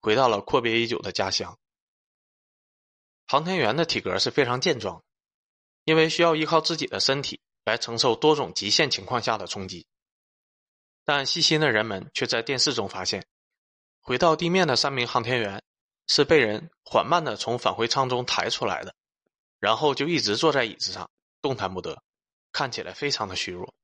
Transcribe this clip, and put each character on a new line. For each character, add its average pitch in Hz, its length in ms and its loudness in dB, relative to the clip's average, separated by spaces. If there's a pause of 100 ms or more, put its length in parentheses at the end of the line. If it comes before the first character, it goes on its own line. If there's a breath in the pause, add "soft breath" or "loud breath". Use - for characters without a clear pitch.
回 107 140 2
到 127 140 4
了 104 120 2
阔 131 200 0
别 117 200 2
已 117 60 0
久 113 140 -4
的 98 100 -6
家 95 200 -2
乡。 - 280 -6 (1700)
航 151 180 0
天 185 120 -4
员 123 200 2
的 165 80 0
体 - 160 -2
格 92 180 -4
是 120 120 0
非 143 140 2
常 123 160 -2
健 143 180 0
壮， 95 240 -8 (840)
因 160 120 4
为 160 120 6
需 160 140 0
要 165 140 4
依 156 100 -2
靠 156 140 4
自 165 160 -2
己 156 100 -6
的 - 140 -6
身 135 200 2
体 - 200 -8 (240)
来 110 120 0
承 117 220 -6
受 117 160 4
多 151 220 4
种 101 180 -4
极 98 160 -4
限 147 180 4
情 101 160 -4
况 123 160 -2
下 113 160 0
的 98 100 -8
冲 95 200 -8
击。 90 180 -12 (1200)
但 143 220 0
细 170 140 -2
心 156 180 4
的 151 140 4
人 110 120 2
们 98 300 -8
却 127 120 -2
在 117 140 0
电 131 180 -4
视 143 140 2
中 110 160 -4
发 92 160 -8
现， 95 220 -6 (760)
回 123 160 -2
到 160 200 4
地 170 120 -2
面 185 200 4
的 123 80 2
三 139 160 0
名 120 140 -2
航 117 160 0
天 120 180 0
员 98 220 -4 (440)
是 - 180 4
被 160 140 6
人 110 320 0 (140)
缓 - 220 2
慢 160 180 2
地 120 120 -4
从 117 220 -2
返 92 160 0
回 113 140 0
舱 131 200 0
中 123 160 -2
抬 - 240 -2
出 - 160 -4
来 92 200 -4
的， - 100 -14 (640)
然 107 180 2
后 143 180 2
就 139 120 -2
一 165 140 0
直 104 160 0
坐 156 160 4
在 135 120 2
椅 107 100 -8
子 - 180 -8
上， - 180 -12 (300)
动 135 160 -2
弹 98 160 -4
不 92 80 -6
得， - 220 -10 (500)
看 135 180 -2
起 113 120 -8
来 90 100 -10
非 143 180 -4
常 110 160 -4
的 92 100 -10
虚 - 160 -6
弱。 90 320 -12